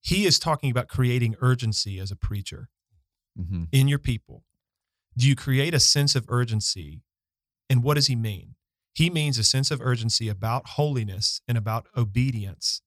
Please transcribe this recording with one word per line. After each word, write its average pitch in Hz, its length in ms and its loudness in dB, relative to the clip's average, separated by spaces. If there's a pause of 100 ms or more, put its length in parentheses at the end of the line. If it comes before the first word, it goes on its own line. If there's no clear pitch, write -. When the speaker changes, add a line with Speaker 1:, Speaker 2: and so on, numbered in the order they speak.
Speaker 1:
He 196 240 2
is 170 120 4
talking 143 320 0
about 120 180 -2
creating 123 520 0
urgency 117 580 0
as 95 120 -8
a 98 60 -8
preacher - 520 -6 (720)
Speaker 2:
Mm-hmm. 87 320 -4
Speaker 1:
in 135 160 6
your 143 100 2
people. - 460 -6 (720)
Do 123 100 4
you 143 80 6
create 135 380 0
a 139 80 4
sense 143 340 4
of 120 140 -2
urgency? 107 720 -2 (720)
And 123 120 4
what 147 140 2
does 143 100 2
he 131 100 0
mean? 107 380 -6 (400)
He 165 160 4
means 151 260 0
a 110 80 0
sense 135 260 2
of 135 120 -4
urgency 113 480 0
about 110 400 -4
holiness 113 760 -2
and 120 120 2
about 110 360 -4
obedience. 113 920 -2